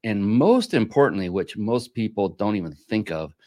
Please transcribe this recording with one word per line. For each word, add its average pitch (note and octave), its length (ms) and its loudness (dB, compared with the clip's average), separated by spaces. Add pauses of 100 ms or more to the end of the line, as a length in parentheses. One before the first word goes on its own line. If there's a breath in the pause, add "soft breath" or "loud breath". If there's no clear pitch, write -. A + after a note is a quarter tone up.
and G#2 200 -2
most E3 500 4
importantly, A2+ 540 2
which F2+ 280 -4
most A2+ 380 -4
people G#2+ 340 -2
don't G#2 280 -2
even E2+ 180 -6
think G#2+ 360 -4
of, D#2 240 -6 (120)